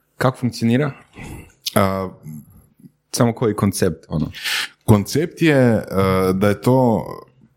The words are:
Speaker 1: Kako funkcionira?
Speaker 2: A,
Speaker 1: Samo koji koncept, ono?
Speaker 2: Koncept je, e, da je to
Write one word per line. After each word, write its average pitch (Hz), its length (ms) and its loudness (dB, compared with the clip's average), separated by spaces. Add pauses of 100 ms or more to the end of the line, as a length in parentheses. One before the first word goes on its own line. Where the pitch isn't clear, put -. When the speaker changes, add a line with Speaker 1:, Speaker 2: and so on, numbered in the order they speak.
(160)
Speaker 1:
Kako 131 220 0
funkcionira? 123 520 -2 (840)
Speaker 2:
A, 95 340 0 (1040)
Speaker 1:
Samo 120 200 2
koji 110 220 -2
koncept, 98 540 -2
ono? 78 220 -4 (540)
Speaker 2:
Koncept 117 580 2
je, 156 140 4
e, 120 260 4 (500)
da 95 160 2
je 101 120 0
to 123 460 2 (500)